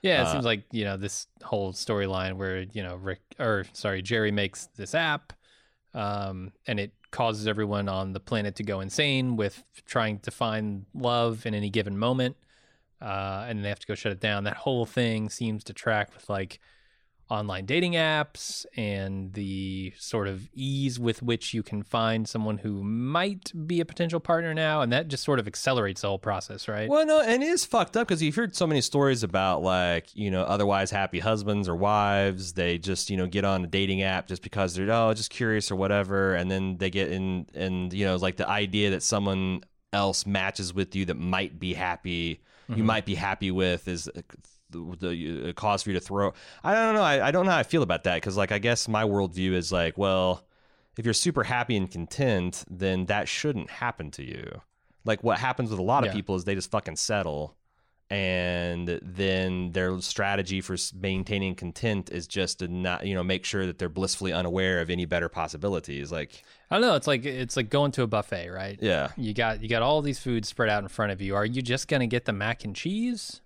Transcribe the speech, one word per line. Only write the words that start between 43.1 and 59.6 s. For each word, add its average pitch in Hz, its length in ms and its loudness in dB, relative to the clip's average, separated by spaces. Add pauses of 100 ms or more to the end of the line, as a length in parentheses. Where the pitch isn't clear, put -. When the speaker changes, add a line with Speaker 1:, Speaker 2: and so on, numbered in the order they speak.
Speaker 2:
happy 95 360 -2
with 90 360 2
is 87 220 -6 (600)
the, 85 300 -10
the, 85 500 -4
a 85 40 -8
cause 101 300 0
for 107 80 -2
you 92 80 2
to - 60 -6
throw. 98 280 2 (300)
I 185 100 2
don't 220 220 4
know. 214 80 6
I, 139 240 4
I 143 40 4
don't 180 140 4
know 185 60 6
how 165 60 6
I 123 60 4
feel 160 200 2
about 87 220 0
that 87 160 2
'cause, 98 160 -2
like, 98 140 2
I 104 80 2
guess 117 280 2
my 110 160 2
worldview 92 500 2
is 90 180 0
like, 85 260 2
well, 95 480 2 (520)
if 113 80 -4
you're 113 80 4
super 139 300 2
happy 123 340 0
and 92 120 2
content, 90 800 0
then 92 360 0
that 104 220 0
shouldn't 135 420 -2
happen 82 420 -6
to 69 120 -14
you. - 380 -12 (440)
Like, 110 180 2
what 107 160 4
happens 123 300 0
with 101 100 -2
a 90 40 0
lot 123 200 4
of 107 40 2
Speaker 1:
Yeah. 95 60 -2
Speaker 2:
people 101 220 -2
is 90 80 -2
they 98 120 0
just 92 160 -4
fucking 90 260 -4
settle, 80 580 -2 (560)
and 87 920 0
then 92 680 0